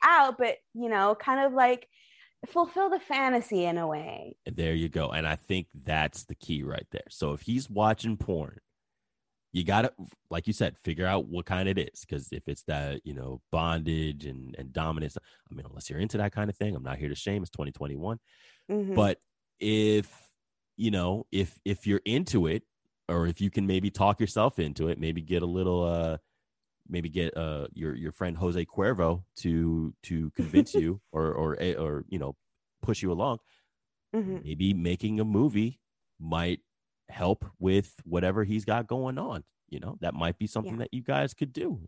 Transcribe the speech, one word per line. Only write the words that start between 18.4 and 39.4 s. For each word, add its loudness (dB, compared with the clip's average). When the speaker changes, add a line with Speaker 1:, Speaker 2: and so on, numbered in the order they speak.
Speaker 1:
Mm-hmm. 2
Speaker 2:
But -2
if, 2
you 2
know, 0
if, 0
if -2
you're 4
into 2
it, -2
or 2
if -2
you 2
can 0
maybe 2
talk 4
yourself 2
into 0
it, -2
maybe -2
get 0
a 0
little, 2
uh, 0
maybe -4
get, -2
uh, -4
your, -4
your -6
friend -4
Jose 0
Cuervo 2
to, 0
to -2
convince 4
Speaker 1:
<laughs> 4
Speaker 2:
you 0
or, 0
or, 0
or, -4
you -4
know, -6
push -2
you 0
along. -2
Speaker 1:
Mm-hmm. -4
Speaker 2:
Maybe 2
making 0
a 2
movie 2
might -2
help 0
with 2
whatever 2
he's -2
got 0
going -4
on. -6